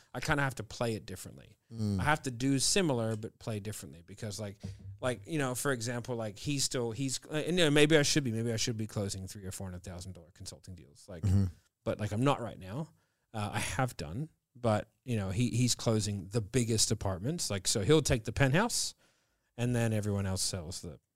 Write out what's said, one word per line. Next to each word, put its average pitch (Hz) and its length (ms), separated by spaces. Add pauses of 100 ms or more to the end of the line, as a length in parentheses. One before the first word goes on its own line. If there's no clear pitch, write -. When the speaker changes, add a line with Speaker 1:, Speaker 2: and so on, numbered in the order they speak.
(140)
Speaker 1:
I 123 60
kinda 143 240
have 131 120
to - 80
play 117 300
it 98 120
differently. - 500 (180)
Speaker 2:
Mm. 104 260
Speaker 1:
I 90 40
have 151 200
to 135 80
do 135 280
similar 123 560
but 107 240
play 110 200
differently 85 460
because, 101 340
like, 101 180 (440)
like, 127 260
you 165 100
know, 131 180
for 143 160
example, 120 440
like, 110 220
he's 143 260
still, 120 280
he's, 131 280 (120)
uh, 156 40
and, 156 240
you 170 60
know, 147 60
maybe 147 260
I 147 40
should 143 220
be, 123 80
maybe 113 200
I 110 60
should 113 200
be 107 100
closing 95 400
three 101 180
or 92 60
four 95 160
hundred 90 160
thousand 87 300
dollar 85 220
consulting 90 400
deals, 71 320
like, 90 160
Speaker 2:
Mm-hmm. 98 220 (400)
Speaker 1:
but, - 140
like, 104 120
I'm 107 120
not 131 180
right 113 180
now. 107 300 (440)
Uh, 104 200
I 107 60
have 123 380
done, 92 320 (300)
but, 110 300 (160)
you 123 100
know, 98 140
he, 113 200
he's 120 260
closing 104 560
the 117 100
biggest 113 500
apartments, 104 600
like, 98 160
so 110 140
he'll 151 200
take 135 240
the 117 80
penthouse, 156 600 (600)
and 123 180
then 117 180
everyone 101 320
else 95 160
sells 92 400
the, 76 160 (180)